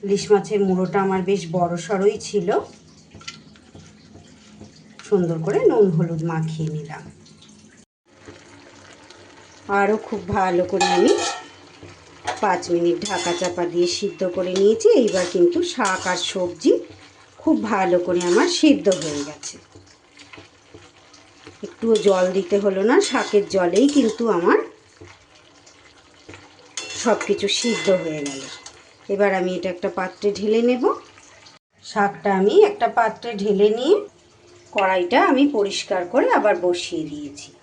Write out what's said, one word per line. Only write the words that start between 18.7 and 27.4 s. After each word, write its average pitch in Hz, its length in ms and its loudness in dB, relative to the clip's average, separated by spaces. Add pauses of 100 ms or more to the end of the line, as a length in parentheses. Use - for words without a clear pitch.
হয়ে 147 260 -6
গেছে, - 280 -16 (2000)
একটুও 226 280 0 (120)
জল 185 180 4 (140)
দিতে 196 260 -2
হলো 196 260 0
না। 285 60 6 (120)
শাকের 208 360 0 (100)
জলেই 185 320 2 (100)
কিন্তু 233 260 2 (140)
আমার 196 220 2 (2500)
সব 220 160 2 (100)
কিছু 202 180 0 (140)